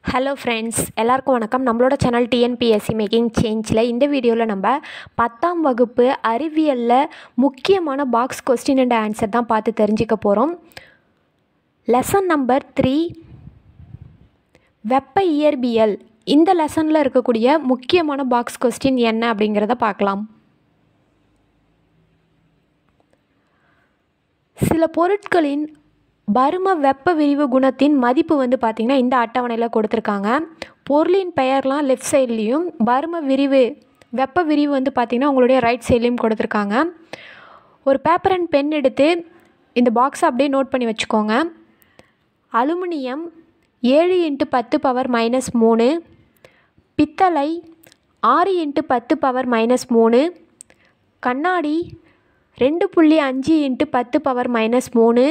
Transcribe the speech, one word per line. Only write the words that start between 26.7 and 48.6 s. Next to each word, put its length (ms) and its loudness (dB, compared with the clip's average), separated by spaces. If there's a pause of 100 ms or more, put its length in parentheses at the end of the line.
வெப்ப 260 0 (100)
விரிவு 360 2
குணத்தின் 480 2
மதிப்பு 400 2
வந்து 200 0
பார்த்திங்கன்னா 400 -2
இந்த 120 0 (100)
அட்டவணையில் 500 -4
கொடுத்துருக்காங்க. 540 -2 (600)
பொருளின் 500 0
பெயர்லாம் 500 0
லெஃப்ட் 240 -2
சைட்லேயும், 520 0 (240)
பரும 320 -2 (100)
விரிவு, 300 2 (600)
வெப்ப 300 -2
விரிவு 260 2
வந்து 220 -2
பார்த்திங்கன்னா 340 0
உங்களுடைய 340 4
ரைட் 220 -2
சைட்லேயும் 340 2
கொடுத்துருக்காங்க. 520 -2 (1120)
ஒரு 180 2
பேப்பர் 300 2
and 180 -4
பென் 260 2
எடுத்து 300 2 (720)
இந்த 180 2
பாக்ஸை 300 0
அப்படியே 260 0
நோட் 160 -2
பண்ணி 200 -2
வச்சுக்கோங்க. 440 -2 (1300)
அலுமினியம் 600 -6 (760)
ஏழு 180 2 (120)
into 260 -4
பத்து 220 -2 (100)
பவர் 300 -2
மைனஸ் 340 -2 (100)
மூணு, 260 4 (1120)
பித்தளை 500 0 (840)
ஆறு 200 2 (120)